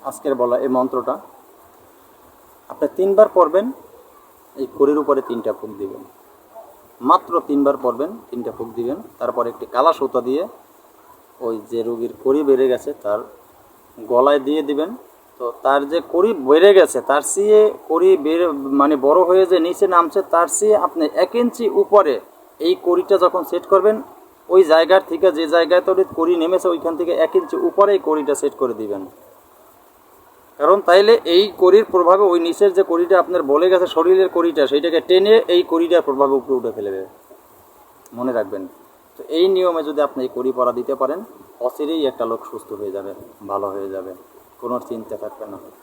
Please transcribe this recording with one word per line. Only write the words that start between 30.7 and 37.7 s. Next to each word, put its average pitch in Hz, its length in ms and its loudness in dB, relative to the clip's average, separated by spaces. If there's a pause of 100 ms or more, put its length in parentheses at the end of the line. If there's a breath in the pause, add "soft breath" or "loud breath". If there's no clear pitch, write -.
তাইলে 202 260 6 (220)
এই 190 80 6 (180)
কড়ির 190 320 6
প্রভাবে 185 380 4
ওই 175 160 2
নিচের 190 300 2
যে 190 140 4
কড়িটা 175 320 2
আপনার 180 180 -4 (100)
বলে 156 200 2
গেছে, 180 240 2
শরীরের 185 400 2
কড়িটা, 165 360 0
সেইটাকে 160 280 0 (100)
টেনে 196 240 4 (200)
এই 175 80 4 (100)
কড়িটার 165 360 2
প্রভাবে 139 320 0
উপরে 131 200 -4
উঠে 113 160 -6
ফেলবে, 98 260 -8 (1160)